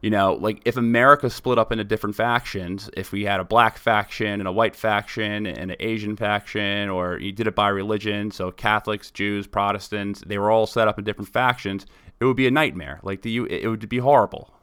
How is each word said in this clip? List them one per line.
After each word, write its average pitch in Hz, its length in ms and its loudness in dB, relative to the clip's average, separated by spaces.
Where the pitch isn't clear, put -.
You 107 80 0
know, 98 240 4
like, 104 320 -2
if 117 100 0
America 120 540 6
split 123 280 0
up 113 140 2
into 110 120 -2
different 104 300 -2
factions, 107 800 -2
if 95 160 -8
we 101 140 -4
had 101 160 0
a 92 40 -4
black 110 340 4
faction 104 600 0
and 95 80 -4
a 92 60 -2
white 110 240 0
faction 104 720 -2
and 90 240 -8
an - 100 -8
Asian 107 360 -4
faction, 101 760 -2
or 90 280 -2
you 98 140 -6
did 107 140 -2
it 107 80 -2
by 104 140 4
religion, 104 640 -2
so 92 200 -6
Catholics, 107 600 -2
Jews, 101 360 -4
Protestants, 101 800 -2
they 101 100 -6
were 101 140 2
all 110 160 4
set 110 220 2
up 101 100 -2
in 104 80 -8
different 104 240 -8
factions, 123 560 -2
it 123 60 2
would 127 100 2
be 131 100 2
a 123 40 4
nightmare. 87 520 -2
Like, 98 200 -6
the 117 80 -6
U-, 117 160 -2
it 87 200 -4
would 110 220 -4
be 120 80 -4
horrible. 123 560 2